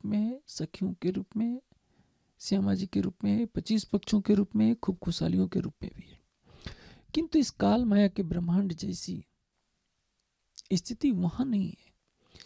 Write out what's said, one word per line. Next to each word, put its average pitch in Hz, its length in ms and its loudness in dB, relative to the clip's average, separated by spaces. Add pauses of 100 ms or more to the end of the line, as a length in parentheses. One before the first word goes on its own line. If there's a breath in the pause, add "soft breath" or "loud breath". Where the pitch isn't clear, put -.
में 208 140 0
है, 240 280 -2
सखियों - 460 -6
के 180 180 -4
रूप 190 160 -4 (100)
में 226 100 0
है, 247 160 -6 (760)
श्यामा 196 340 0
जी 190 120 -4
के 196 140 -2
रूप 190 240 -4
में 202 80 2
है, 226 140 0
पच्चीस - 380 -2
पक्षों - 360 0
के 208 140 2
रूप 202 220 2
में 214 100 4
है, 233 80 4
खूब 185 240 -4
खुशहालियों 175 500 0
के 185 120 -2
रूप - 220 -4
में - 140 -8
भी - 140 -20
है। - 100 -20 (960 loud breath)
किंतु 320 240 2
इस 269 120 4
काल 214 340 2
माया 208 240 6
के 190 140 -2
ब्रह्मांड 175 500 0
जैसी 185 520 -8 (1500)
स्थिति 233 380 0
वहां 180 360 0
नहीं 202 220 -2
है। - 240 -18 (540 soft breath)